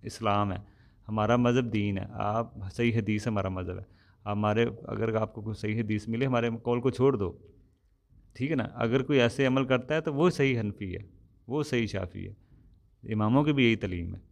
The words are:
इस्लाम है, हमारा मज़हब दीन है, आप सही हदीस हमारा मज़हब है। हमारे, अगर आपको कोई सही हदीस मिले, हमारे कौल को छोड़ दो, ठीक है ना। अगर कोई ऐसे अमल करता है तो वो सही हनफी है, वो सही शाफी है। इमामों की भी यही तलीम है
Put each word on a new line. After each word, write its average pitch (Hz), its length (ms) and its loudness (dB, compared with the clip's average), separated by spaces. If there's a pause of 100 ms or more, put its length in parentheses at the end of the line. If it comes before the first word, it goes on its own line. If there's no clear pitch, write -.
इस्लाम 104 480 0
है, 95 140 -8 (400)
हमारा 107 300 2
मज़हब 123 280 4
दीन 104 340 0
है, 98 140 -8
आप 110 400 -2 (160)
सही 120 240 0
हदीस 107 360 0
हमारा 98 220 0
मज़हब 92 280 -6
है। 95 80 -14 (380)
हमारे, 104 400 2 (240)
अगर 110 280 -2
आपको 110 260 -2
कोई 107 120 -6
सही 107 240 -4
हदीस 107 300 -2
मिले, 117 180 -2
हमारे 117 240 2
कौल 120 300 -2
को 127 100 2
छोड़ 131 260 2
दो, 98 120 -2 (1080)
ठीक 135 140 -2
है 160 60 0
ना। 117 80 0 (120)
अगर 117 260 2
कोई 143 160 2
ऐसे 120 280 4
अमल 131 180 2
करता 127 300 0
है 160 60 0
तो 156 120 -4
वो 156 180 4
सही 135 240 2
हनफी 104 380 -4
है, 87 120 -10 (440)
वो 143 140 -2
सही 120 240 0
शाफी 95 380 -6
है। 98 120 -14 (680)
इमामों 110 400 2
की 151 80 2
भी 135 120 4
यही 113 120 6
तलीम 90 380 -6
है - 60 -12 (120)